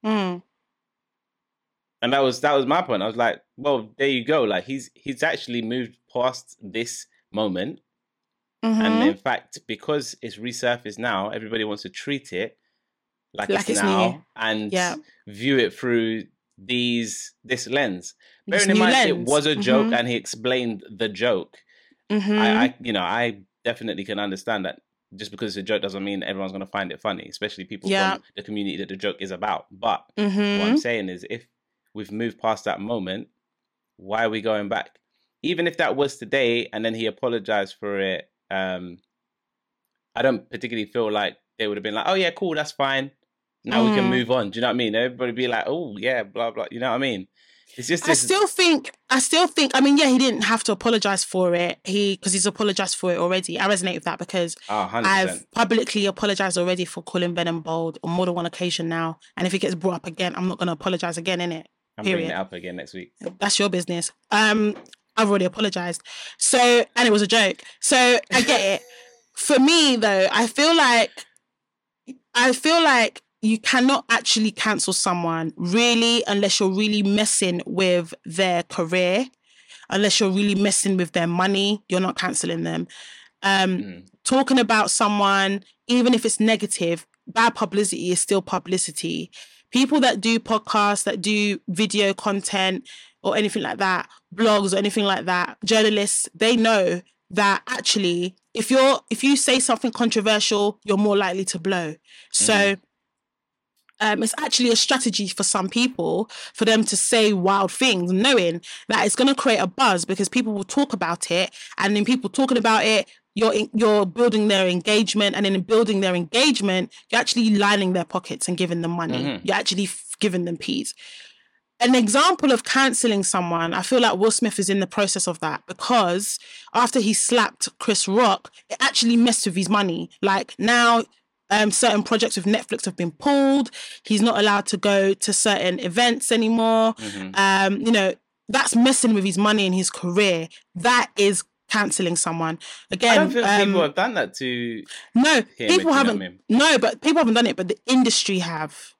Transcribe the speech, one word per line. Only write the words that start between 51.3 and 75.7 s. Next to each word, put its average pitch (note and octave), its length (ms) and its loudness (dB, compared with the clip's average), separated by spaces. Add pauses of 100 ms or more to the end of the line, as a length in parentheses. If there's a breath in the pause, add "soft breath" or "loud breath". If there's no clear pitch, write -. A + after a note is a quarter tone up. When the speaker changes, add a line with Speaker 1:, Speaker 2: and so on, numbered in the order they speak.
Speaker 1:
it. F3 300 -2
He, G3 340 -2
'cause F#3 160 -4
he's F#3 100 0
apologized G3+ 520 -2
for F#3 180 -4
it - 40 -4
already. F3 400 -2
I F#3+ 80 0
resonate F#3+ 280 0
with - 100 -10
that E3+ 140 -4
because F3 360 -4 (140)
Speaker 2:
Oh, G#2 160 -2
hundred A#2 240 -2
percent. F#3+ 220 2
Speaker 1:
I've - 220 -14
publicly A3 520 0
apologized G3 540 -2
already F3+ 260 -2
for - 180 -12
calling F3 320 -4
Venom E3+ 280 -4
bold E3 420 -6
on E3 60 -6
more F3+ 160 0
than F3 80 -2
one F3 100 -4
occasion E3+ 460 -6
now. E3 280 -6 (200 soft breath)
And F#3 80 -2
if F3+ 80 -2
it F#3 60 -2
gets F#3 140 -2
brought F3+ 200 -4
up - 120 -12
again, F3 300 -6
I'm F#3 120 -4
not F3+ 100 -6
gonna F3 140 -2
apologize F3 440 -4
again, F3 220 -4
innit? E3+ 260 -6 (320)
Speaker 2:
I'm G#3+ 80 -14
bringing F#3 140 0
Speaker 1:
Period. D#3+ 140 -4
Speaker 2:
it - 40 -6
up F#2+ 160 -6
again F2+ 240 -12
next - 160 -14
week. F#2 200 -14 (280)
Speaker 1:
That's G3+ 180 0
your G3+ 120 0
business. F3 420 -6 (180)
Um, G#3+ 460 2 (400)
I've G#3+ 140 2
already F#3+ 160 2
apologized. F3+ 560 -4 (360 loud breath)
So, B3 460 4 (120)
and A#3+ 120 4
it - 20 4
was G#3 120 4
a G#3 40 0
joke. G3+ 360 0 (180 loud breath)
So B3 380 4 (120)
I A#3 120 2
get C4 180 2
it. G3 220 -2 (280 loud breath)
Speaker 2:
<laughs> - 240 -20
Speaker 1:
For - 240 2
me, C#4+ 380 6
though, G3 340 2
I A3+ 160 2
feel D4+ 300 2
like, B3+ 480 2 (1080)
I B3 180 4
feel D#4+ 300 2
like B3+ 400 2 (200)
you A3 160 2
cannot C4 500 2
actually A3 440 0
cancel G#3 400 -2
someone, E3 640 -2
really, A#3 720 2